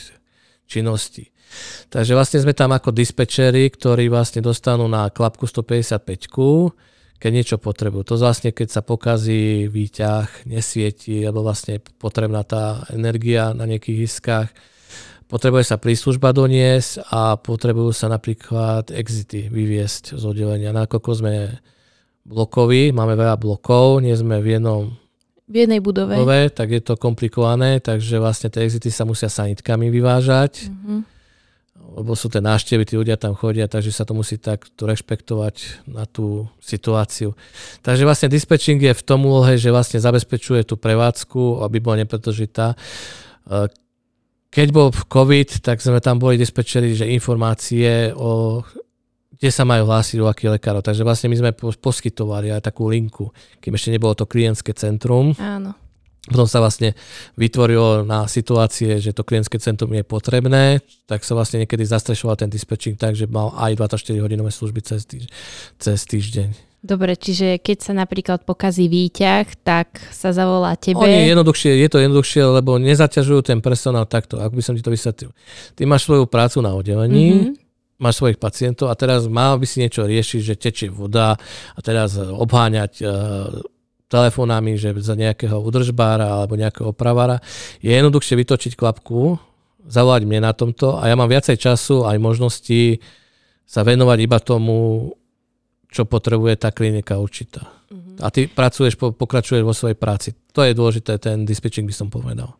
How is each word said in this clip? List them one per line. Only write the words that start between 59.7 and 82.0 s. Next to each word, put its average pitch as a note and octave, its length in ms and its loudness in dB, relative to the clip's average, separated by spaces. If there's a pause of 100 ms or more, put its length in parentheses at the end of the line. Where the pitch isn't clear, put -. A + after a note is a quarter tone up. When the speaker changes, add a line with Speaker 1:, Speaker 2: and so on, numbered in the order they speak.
Speaker 1:
je A2 120 -2
potrebné, C3 800 2 (260)
tak G#2 160 -4
sa - 100 -10
vlastne A2+ 300 0
niekedy A2 240 -2
zastrešoval A2 500 -2
ten G#2 140 -4
dispečing G#2+ 460 -6
tak, A2 180 -2
že G#2+ 120 -4
mal G#2+ 280 -4
aj A2 240 -2
dvadsaťštyrihodinové G#2+ 720 -2
služby G#2+ 320 -6
cez G#2+ 240 -8
týž-, B2 240 -14 (480)
cez G#2 240 -2
týždeň. G#2 500 -4 (280)
Speaker 2:
Dobre, F#3+ 360 -2
čiže F#3 420 -2
keď G3+ 220 -2
sa - 160 -8
napríklad F#3+ 480 -4
pokazí F3+ 440 0
výťah, F#3 580 2 (160)
tak E3+ 260 0 (220)
sa - 220 -4
zavolá F3+ 440 0
tebe? F3+ 240 0
Speaker 1:
Oni D#3+ 320 6
jednoduchšie, D#3+ 440 4
je C3 120 6
to D#3 100 2
jednoduchšie, C#3 460 4
lebo C3 320 4
nezaťažujú C#3+ 720 4
ten A#2 140 2
personál B2 440 0
takto, A2+ 320 -4
ako A2 160 -4
by B2 120 -4
som B2 100 -4
ti A#2 80 -4
to A#2+ 80 -4
vysvetlil. A2+ 420 -4 (420)
Ty - 120 -12
máš C#3 180 4
svoju C#3 220 4
prácu A#2+ 340 2
na G#2+ 120 0
oddelení, G#2+ 600 2
Speaker 2:
Mhm. G3 200 4 (460)
Speaker 1:
máš A#2+ 220 0
svojich A#2+ 180 2
pacientov B2 540 -2
a A2+ 40 -2
teraz B2+ 300 0
mal B2 300 2
by B2+ 80 -2
si C3 160 -4
niečo A#2+ 240 -2
riešiť, A2 400 0
že G#2+ 120 -4
tečie A2 340 -6
voda G#2+ 500 0 (300)
a - 100 -18
teraz A2 340 -2